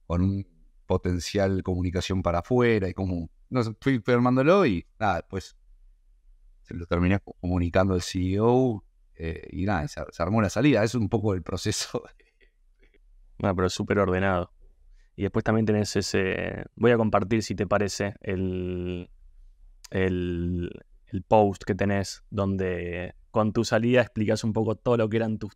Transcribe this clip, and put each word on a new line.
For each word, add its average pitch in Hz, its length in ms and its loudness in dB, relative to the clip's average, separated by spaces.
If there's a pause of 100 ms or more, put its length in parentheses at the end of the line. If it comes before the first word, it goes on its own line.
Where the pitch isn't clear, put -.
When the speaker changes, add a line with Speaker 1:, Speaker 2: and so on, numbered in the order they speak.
Speaker 1:
con 85 160 0
un 98 240 -2 (400)
potencial 92 760 0
comunicación 92 600 -2
para 85 160 0
afuera, 113 500 2
y 87 40 -8
cómo, 90 360 -4 (200)
no 127 140 0
sé, 110 180 -4
fui 131 260 2
armándolo 131 580 4
y 90 200 0 (140)
nada, 95 180 0
después - 380 -10 (1080)
se - 120 -16
lo 85 100 -10
terminé 90 340 2
co-, - 220 -12
comunicando 90 520 2
al 87 80 0
C 92 320 -2
E 101 80 0
O, 120 420 2 (320)
eh, 82 360 -10
y 90 140 -4
nada, 98 220 0
se, - 140 -10 (100)
se - 120 -6
armó 107 180 2
la 98 80 2
salida. 120 340 4
Es 117 120 -2
un 110 140 0
poco 107 240 0
el 90 100 -4
proceso. - 640 -4
<laughs> - 60 -20 (1300)
Speaker 2:
Ah, 101 140 0
pero 92 140 2
súper 101 300 0
ordenado. 92 520 0 (640)
Y - 60 -10
después 98 240 -2
también 110 200 2
tenés 104 300 0
ese, 95 720 -2 (100)
voy 120 160 4
a 120 60 4
compartir, 107 440 0
si 104 140 -6
te 101 100 -2
parece, 101 560 -2
el, 90 880 -4 (800)
el, 87 800 -2 (380)
el 95 160 -6
post 104 400 4
que 104 100 -2
tenés, 98 560 -2
donde 92 880 -4 (160)
con 107 220 2
tu 117 100 2
salida 120 380 4
explicás 110 420 -2
un 113 80 0
poco 110 240 -2
todo 120 220 0
lo 110 120 2
que 110 80 -2
eran 110 220 0
tus 101 160 -12